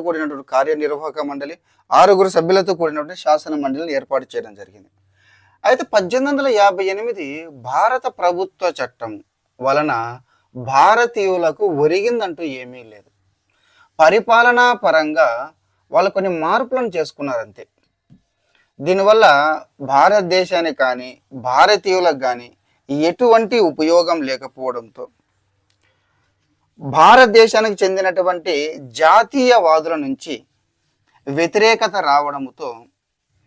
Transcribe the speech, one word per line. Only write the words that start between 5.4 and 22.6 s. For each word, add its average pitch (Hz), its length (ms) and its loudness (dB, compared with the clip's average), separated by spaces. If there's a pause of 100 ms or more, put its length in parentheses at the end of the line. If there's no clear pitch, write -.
అయితే 262 160 2 (120)
పద్దెనిమిది 233 360 -2
వందల 277 180 -2 (120)
యాభై 196 320 2
ఎనిమిది 202 340 -8 (420)
భారత 214 360 -2 (160)
ప్రభుత్వ 180 580 -4
చట్టం 120 340 -10 (540)
వలన 147 260 0 (800)
భారతీయులకు 190 920 2 (200)
ఒరిగిందంటూ 196 580 -2 (180)
ఏమీ 123 220 -20 (100)
లేదు. 101 160 -20 (920)
పరిపాలనా 233 640 4 (180)
పరంగా 156 440 2 (640)
వాళ్ళు 190 220 0
కొన్ని 190 160 -4 (140)
మార్పులను 240 500 -4
చేసుకున్నారంతే. 127 720 -8 (1200)
దీనివల్ల 196 400 4 (680)
భారతదేశానికి 175 920 0
కానీ 127 260 -8 (380)
భారతీయులకు 180 760 2
కానీ 123 240 -6 (640)